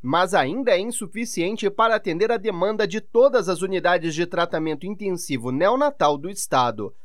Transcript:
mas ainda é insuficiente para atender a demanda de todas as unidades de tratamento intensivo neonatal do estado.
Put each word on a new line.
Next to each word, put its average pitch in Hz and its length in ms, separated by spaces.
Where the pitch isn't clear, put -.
mas 170 280
ainda 202 380
é 180 100
insuficiente 214 880
para 220 260
atender 208 340
a 233 60
demanda 208 500
de 196 140
todas 233 480
as 180 140
unidades 175 520
de 165 120
tratamento 170 600
intensivo 175 640
neonatal 185 680
do 156 120
estado. 120 640